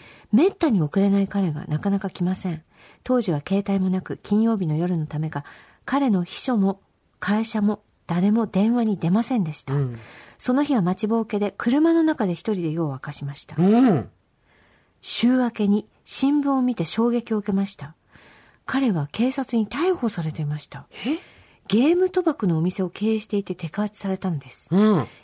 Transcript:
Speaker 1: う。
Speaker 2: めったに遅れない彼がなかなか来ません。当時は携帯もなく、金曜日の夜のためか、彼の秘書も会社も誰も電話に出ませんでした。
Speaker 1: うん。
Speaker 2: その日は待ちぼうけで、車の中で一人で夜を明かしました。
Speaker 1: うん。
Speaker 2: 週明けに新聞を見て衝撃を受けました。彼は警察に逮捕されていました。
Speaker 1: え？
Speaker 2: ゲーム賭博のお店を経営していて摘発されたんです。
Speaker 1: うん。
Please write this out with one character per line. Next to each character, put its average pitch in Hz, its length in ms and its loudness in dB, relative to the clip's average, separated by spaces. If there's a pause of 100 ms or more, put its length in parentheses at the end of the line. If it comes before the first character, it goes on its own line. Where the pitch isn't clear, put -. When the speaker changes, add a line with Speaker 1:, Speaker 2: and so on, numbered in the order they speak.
(320)
Speaker 1:
う。 202 40 4
Speaker 2:
め 311 120 6
っ 381 40 0
た - 160 -2
に 208 140 2
遅 151 180 0
れ 202 80 4
な 196 120 2
い 196 80 -2
彼 190 240 -2
が 151 140 -8
な 151 120 -2
か 202 100 -2
な 196 100 0
か 190 120 -4
来 - 140 -4
ま 185 100 0
せ 180 160 -6
ん。 156 120 -8 (400)
当 247 200 2
時 185 100 0
は 147 140 0
携 196 200 0
帯 196 120 0
も 185 100 0
な 185 140 0
く、 - 200 -8
金 208 200 2
曜 226 160 2
日 190 80 -2
の 151 100 0
夜 175 220 0
の 156 80 -2
た 147 120 -8
め 156 120 -4
か、 151 140 -8 (420)
彼 277 240 0
の 190 140 2
秘 - 120 -8
書 254 220 -2
も 190 220 0 (380)
会 214 280 -2
社 214 160 -2
も 208 200 0 (240)
誰 180 240 2
も 220 160 2
電 214 280 2
話 240 100 2
に 214 140 0
出 160 120 -2
ま 214 120 4
せ 247 160 -2
ん 196 60 0
で 156 100 -4
し - 80 -14
た。 135 120 -4
Speaker 1:
う 143 40 0
ん。 123 200 -2 (400)
Speaker 2:
そ - 140 -2
の 277 120 2
日 285 100 0
は 220 80 2
待 180 180 0
ち 214 60 0
ぼ 226 140 0
う 220 60 -4
け 214 120 -4
で、 202 180 -2
車 302 380 4
の 330 80 4
中 311 240 2
で 180 60 0
一 190 200 -4
人 202 40 0
で 170 140 -2
夜 165 160 -2
を 147 60 -2
明 131 60 -8
か 143 140 -12
し - 120 -10
ま 139 100 -8
し - 120 -14
た。 - 120 -12
Speaker 1:
う 160 40 2
ん。 202 480 4 (880)
Speaker 2:
週 247 380 2
明 247 120 2
け 214 180 0
に 202 180 2 (180)
新 285 380 2
聞 277 100 0
を 262 100 2
見 247 120 0
て 165 100 -2
衝 226 240 0
撃 233 240 -2
を 214 60 0
受 202 80 -4
け 202 60 -2
ま 196 120 0
し - 120 -8
た。 143 180 -14 (720)
彼 262 260 0
は 151 200 -2
警 247 200 0
察 254 240 -4
に 220 100 0
逮 330 280 0
捕 240 160 -2
さ 170 120 -6
れ 160 80 -4
て 156 120 -8
い 147 40 -2
ま 147 120 -4
し - 80 -12
た。 135 200 -16 (200)
Speaker 1:
え？ 311 120 -2 (520)
Speaker 2:
ゲ 254 220 4
ー 349 40 4
ム 370 100 2
賭 370 160 0
博 302 240 0
の 170 100 2
お 160 60 0
店 180 200 -2
を 180 60 -2
経 220 280 -2
営 214 40 -4
し 208 60 -10
て - 100 -4
い 202 80 -2
て - 80 -8
摘 170 300 -6
発 208 180 -6
さ 196 80 -6
れ 190 80 -2
た 185 140 -4
ん 156 80 -2
で - 120 -12
す。 - 200 -18
Speaker 1:
う 196 300 4
ん。 107 60 -4 (180)